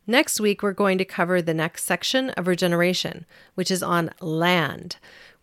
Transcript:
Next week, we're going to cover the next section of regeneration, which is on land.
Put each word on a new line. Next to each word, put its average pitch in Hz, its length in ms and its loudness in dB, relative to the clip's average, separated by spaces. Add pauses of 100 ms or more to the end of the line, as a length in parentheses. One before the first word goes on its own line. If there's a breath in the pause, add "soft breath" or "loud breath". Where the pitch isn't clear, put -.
Next 254 360 2
week, 208 240 2
we're 196 80 2
going 190 260 2
to 190 60 0
cover 180 360 0
the 165 140 0
next 160 300 -4
section 262 460 0
of 180 180 -4
regeneration, 175 760 0 (300 soft breath)
which 180 160 -2
is 185 140 -2
on 170 260 0 (100)
land. 170 760 0 (460 loud breath)